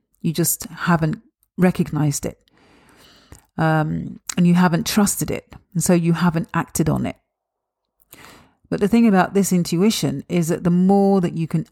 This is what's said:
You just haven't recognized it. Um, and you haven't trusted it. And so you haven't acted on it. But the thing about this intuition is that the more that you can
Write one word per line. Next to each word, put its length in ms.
You 120
just 320
haven't 560
recognized 680
it. 160
Um, 600
and 100
you 60
haven't 340
trusted 420
it. 240
And 100
so 100
you 200
haven't 400
acted 360
on 160
it. 120
But 100
the 80
thing 200
about 260
this 180
intuition 800
is 180
that 160
the 60
more 520
that 120
you 140
can 240